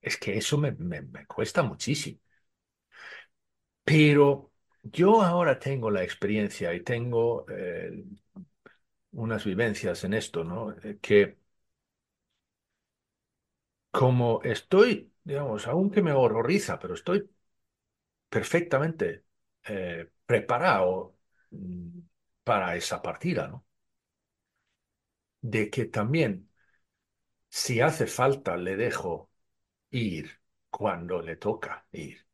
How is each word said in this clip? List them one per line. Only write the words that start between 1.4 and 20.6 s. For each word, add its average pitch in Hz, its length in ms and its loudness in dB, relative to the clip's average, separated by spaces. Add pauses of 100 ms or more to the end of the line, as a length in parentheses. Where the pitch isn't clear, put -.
muchísimo. - 560 -4 (1600)
Pero 143 680 6 (320)
yo 196 400 6
ahora 170 360 2
tengo 131 320 -2
la 95 120 2
experiencia 98 720 -2
y 90 100 -6
tengo, 120 680 -2
eh, 87 540 -8 (1080)
unas 113 320 -4
vivencias 101 580 -2
en 95 100 -2
esto, 85 300 -4
¿no? 101 280 -8 (120)
Eh, 104 180 -12
que 101 360 6 (2500)
como 123 520 4
estoy, 190 680 2 (120)
digamos, 139 440 -6
aunque 190 340 2
me 165 120 2
horroriza, 117 680 2
pero 90 160 -8
estoy 196 340 -2 (1000)
perfectamente, 139 960 0 (400)
eh, 87 440 -8 (160)
preparado, 110 920 0 (340)